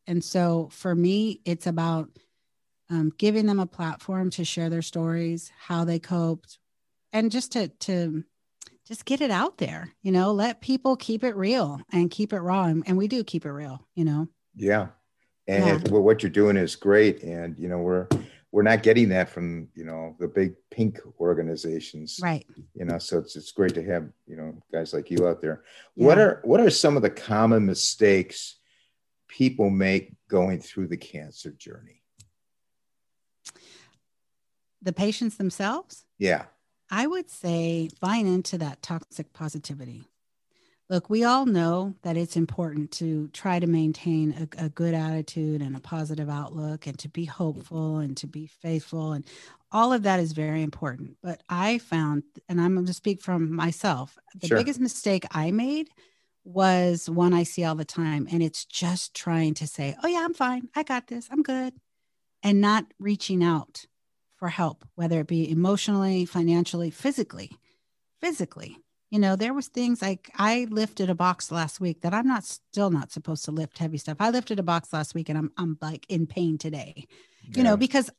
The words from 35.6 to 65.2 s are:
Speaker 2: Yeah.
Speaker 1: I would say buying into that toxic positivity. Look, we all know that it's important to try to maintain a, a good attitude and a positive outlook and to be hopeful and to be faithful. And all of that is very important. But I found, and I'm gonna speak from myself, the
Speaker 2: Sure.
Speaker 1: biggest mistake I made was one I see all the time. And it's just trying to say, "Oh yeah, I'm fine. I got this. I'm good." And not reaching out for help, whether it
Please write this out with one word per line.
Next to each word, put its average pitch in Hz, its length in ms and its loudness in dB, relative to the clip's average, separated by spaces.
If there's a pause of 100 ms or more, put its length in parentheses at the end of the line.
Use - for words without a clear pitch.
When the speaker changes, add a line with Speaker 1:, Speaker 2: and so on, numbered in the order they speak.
Speaker 2:
Yeah. 90 280 2 (440)
Speaker 1:
I 220 160 -2
would 339 240 -4
say 165 600 -4 (100)
buying 208 280 0
into 185 320 0
that 143 220 -8
toxic - 520 -10
positivity. 143 720 -12 (840)
Look, 185 180 0
we 220 160 2
all 254 220 4
know 185 560 2
that 165 160 -2
it's 170 180 -4
important 156 580 -2
to 156 340 -2
try 180 320 -2
to 170 80 0
maintain 156 880 0
a, 165 80 -6
a 151 40 -4
good 170 260 -2
attitude 156 640 -4
and 135 140 -6
a 135 40 -12
positive 156 500 -6
outlook 151 580 -8
and 131 100 -10
to - 120 -14
be 170 160 -6
hopeful 156 720 -6
and 139 200 -4
to - 80 -12
be 151 220 -12
faithful. 160 640 -6
And 143 120 -6 (480)
all 233 220 4
of 233 100 2
that 190 160 2
is 165 120 0
very 156 320 -2
important. 139 580 -8
But 175 260 -10
I 202 300 0
found, 151 460 -2 (240)
and 175 120 0
I'm 175 140 4
gonna 180 200 0
speak 196 280 -4
from 165 320 -2
myself, 160 640 -2 (160)
the 202 140 -10
Speaker 2:
Sure. 226 100 4
Speaker 1:
biggest 247 220 0
mistake 214 500 0
I 156 220 -2
made 277 380 -2 (540)
was 180 640 2
one 175 280 4
I 170 80 4
see 170 220 -4
all 160 100 0
the 156 100 -6
time. 156 460 -2
And 170 100 2
it's 156 240 -2
just - 480 -4
trying 165 420 0
to 151 120 -8
say, 139 340 -6
"Oh 320 60 0
yeah, 339 160 0
I'm 339 100 -4
fine. 247 420 -2
I 302 60 -2
got 254 240 -4
this. 240 240 -12
I'm 294 140 0
good." 254 320 -4 (680)
And 202 200 6
not 208 360 2
reaching 196 460 0
out 165 420 0 (520)
for 185 100 -6
help, 175 480 -4
whether 165 240 0
it 151 80 -4